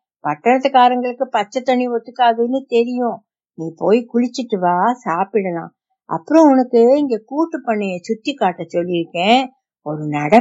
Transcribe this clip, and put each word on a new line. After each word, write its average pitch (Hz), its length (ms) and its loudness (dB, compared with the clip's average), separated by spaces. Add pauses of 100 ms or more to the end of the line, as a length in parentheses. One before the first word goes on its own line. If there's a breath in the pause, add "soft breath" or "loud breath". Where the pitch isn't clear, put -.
(240)
பட்டணத்துக்காரங்களுக்கு 247 1040 2
பச்சை 226 340 -4
தண்ணி 247 260 0
ஒத்துக்காதுன்னு 240 800 -2
தெரியும். 240 520 -2 (400)
நீ 160 80 -6 (100)
போய் 196 280 2
குளிச்சிட்டு 240 540 -4
வா, 180 180 0 (220)
சாப்பிடலாம். 175 720 -4 (380)
அப்புறம் 294 380 2
உனக்கு 247 320 2 (160)
இங்க 269 260 -2
கூட்டு 320 380 -6
பண்ணைய 208 400 -4
சுத்தி 226 340 -8
காட்ட 185 300 -2
சொல்லியிருக்கேன், 175 800 -2 (440)
ஒரு 151 200 -8
நட 151 340 2